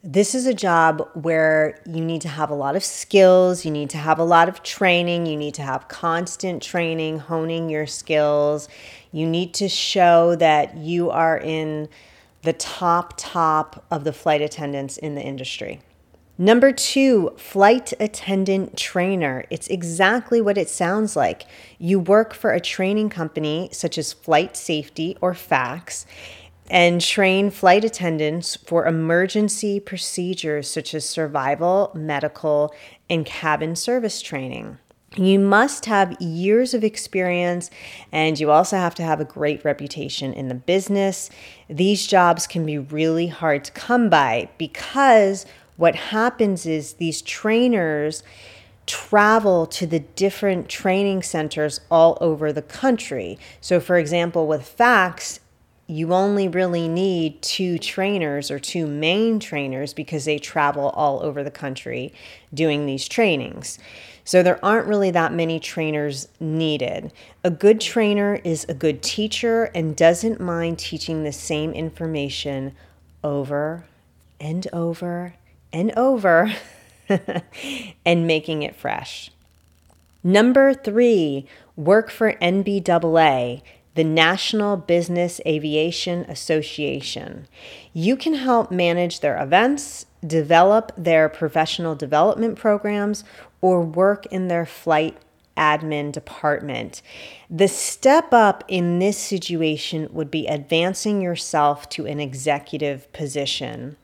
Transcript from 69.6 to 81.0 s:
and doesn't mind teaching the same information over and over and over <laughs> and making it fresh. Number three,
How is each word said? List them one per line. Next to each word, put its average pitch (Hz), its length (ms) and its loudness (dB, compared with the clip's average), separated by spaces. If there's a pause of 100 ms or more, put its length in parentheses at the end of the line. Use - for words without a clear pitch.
and 160 220 -4
doesn't 175 440 2
mind 170 380 -4
teaching 156 460 -6
the 147 80 -6
same 156 400 -6
information 143 1040 -6 (500)
over 147 600 -4 (540)
and 160 340 -6
over 175 640 -6 (380)
and 180 240 -2
over 214 580 4 (540)
<laughs> 208 1000 -6
and 170 220 2
making 156 340 -2
it - 140 -10
fresh. - 560 -10 (880)
Number 247 520 6
three, 202 720 2 (280)